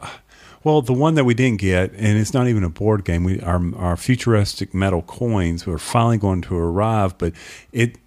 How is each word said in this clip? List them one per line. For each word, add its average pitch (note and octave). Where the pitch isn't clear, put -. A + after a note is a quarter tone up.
well, D3+
the B2
one D3+
that D3
we B2
didn't A#2
get, F#2
and G#2+
it's G#2+
not B2
even A2
a F2
board G2+
game, F2
we, F#2
our, F2
our F2
futuristic G#2+
metal F#2
coins F2+
were E2
finally A#2
going F#2+
to F2+
arrive, F#2+
but E2+
it, A#2+